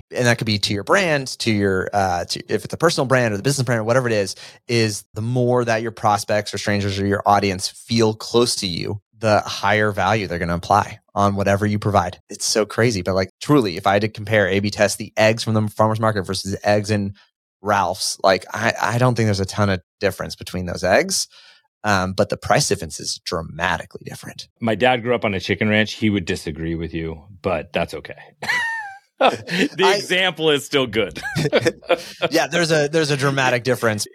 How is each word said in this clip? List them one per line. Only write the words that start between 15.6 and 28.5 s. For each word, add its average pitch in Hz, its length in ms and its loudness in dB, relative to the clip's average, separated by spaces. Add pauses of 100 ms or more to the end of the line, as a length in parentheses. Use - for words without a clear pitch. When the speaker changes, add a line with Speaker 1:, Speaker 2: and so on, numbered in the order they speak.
Speaker 1:
farmer's 110 320 0
market 104 220 0
versus 95 280 -6
the 101 180 -2
eggs 104 220 2
in 101 240 -2 (460)
Ralph's, 98 600 -2
like, 95 220 2 (100)
I, 110 260 0
I 113 180 0
don't 123 180 2
think 110 120 2
there's 98 120 2
a 98 60 -2
ton 101 240 0
of 92 120 -2 (200)
difference 87 340 -4
between 92 300 -8
those 85 180 -6
eggs. 143 460 2 (560)
Um, 95 280 2
but - 160 2
the - 80 -2
price 120 300 2
difference 85 320 -4
is - 200 -8
dramatically 82 840 -4
different. - 460 -14 (100)
Speaker 2:
My 113 140 0
dad 123 300 2
grew 120 100 0
up 107 100 0
on 104 120 0
a 92 40 -2
chicken 104 300 0
ranch. 107 240 2
He 107 160 0
would 98 160 0
disagree 82 480 -6
with 82 200 -6
you, 80 300 -8 (180)
but 87 300 -4
that's 85 220 -4
okay. - 240 -14 (240)
<laughs> - 80 -6 (680)